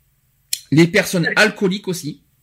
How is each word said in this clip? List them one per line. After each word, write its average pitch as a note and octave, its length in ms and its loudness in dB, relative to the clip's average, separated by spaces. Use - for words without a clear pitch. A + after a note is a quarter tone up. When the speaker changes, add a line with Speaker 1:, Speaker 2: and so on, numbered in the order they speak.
Speaker 1:
les D#3+ 160 6
personnes F3+ 360 0
Speaker 2:
D'accord. G3 220 0
Speaker 1:
alcooliques G3+ 440 -2
aussi, E3 340 -10